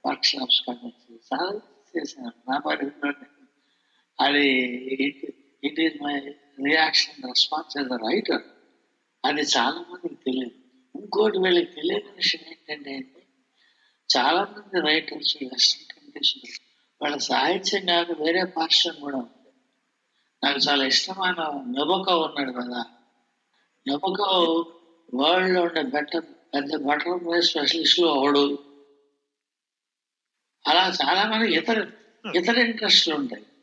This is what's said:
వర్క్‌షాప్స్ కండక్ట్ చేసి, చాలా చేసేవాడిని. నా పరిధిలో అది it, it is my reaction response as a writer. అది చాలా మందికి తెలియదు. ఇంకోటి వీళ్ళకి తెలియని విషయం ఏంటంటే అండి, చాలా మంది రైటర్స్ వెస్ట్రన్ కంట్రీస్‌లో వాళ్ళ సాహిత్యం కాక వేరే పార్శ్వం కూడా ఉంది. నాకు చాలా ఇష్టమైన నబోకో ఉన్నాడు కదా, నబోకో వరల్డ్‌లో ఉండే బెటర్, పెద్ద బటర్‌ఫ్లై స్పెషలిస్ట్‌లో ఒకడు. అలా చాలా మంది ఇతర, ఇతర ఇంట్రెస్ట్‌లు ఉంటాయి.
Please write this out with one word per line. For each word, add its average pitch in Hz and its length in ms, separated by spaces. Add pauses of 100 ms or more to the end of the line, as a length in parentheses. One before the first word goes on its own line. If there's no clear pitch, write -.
వర్క్‌షాప్స్ - 580
కండక్ట్ - 400
చేసి, - 320
చాలా 196 280 (260)
చేసేవాడిని. 285 600
నా 139 100
పరిధిలో 143 560 (1040)
అది 135 760
it, 139 400 (280)
it 143 160
is 156 180
my 143 360 (260)
reaction 151 640
response 147 540
as 135 100
a 123 80
writer. 117 460 (840)
అది 151 180
చాలా 131 300
మందికి - 440
తెలియదు. 127 360 (440)
ఇంకోటి 208 420
వీళ్ళకి 180 280
తెలియని 180 500
విషయం - 320
ఏంటంటే 147 480
అండి, - 320 (800)
చాలా 151 340
మంది - 360
రైటర్స్ 151 640
వెస్ట్రన్ - 420
కంట్రీస్‌లో - 800 (360)
వాళ్ళ 147 160
సాహిత్యం 185 680
కాక 170 360
వేరే 170 220
పార్శ్వం 165 560
కూడా 143 180
ఉంది. - 340 (920)
నాకు 139 160
చాలా 139 260
ఇష్టమైన 160 840
నబోకో 175 500
ఉన్నాడు 143 320
కదా, 123 340 (1000)
నబోకో 185 400 (880)
వరల్డ్‌లో 180 480
ఉండే 165 220
బెటర్, 147 420 (240)
పెద్ద 143 260
బటర్‌ఫ్లై 170 680
స్పెషలిస్ట్‌లో 165 680
ఒకడు. 143 560 (2000)
అలా 180 280
చాలా 185 360
మంది 220 260
ఇతర, 208 320 (480)
ఇతర 185 220
ఇంట్రెస్ట్‌లు 214 580
ఉంటాయి. 139 300 (180)